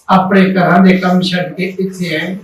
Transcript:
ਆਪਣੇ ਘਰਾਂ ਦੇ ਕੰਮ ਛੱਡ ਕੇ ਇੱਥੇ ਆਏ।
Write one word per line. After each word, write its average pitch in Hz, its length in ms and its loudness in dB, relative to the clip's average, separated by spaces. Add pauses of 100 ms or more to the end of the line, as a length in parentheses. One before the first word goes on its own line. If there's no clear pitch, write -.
ਆਪਣੇ 190 440 2
ਘਰਾਂ 180 320 2
ਦੇ 180 120 4
ਕੰਮ 185 240 0
ਛੱਡ - 320 -4
ਕੇ 190 260 -6
ਇੱਥੇ 180 360 -6
ਆਏ। 185 280 -6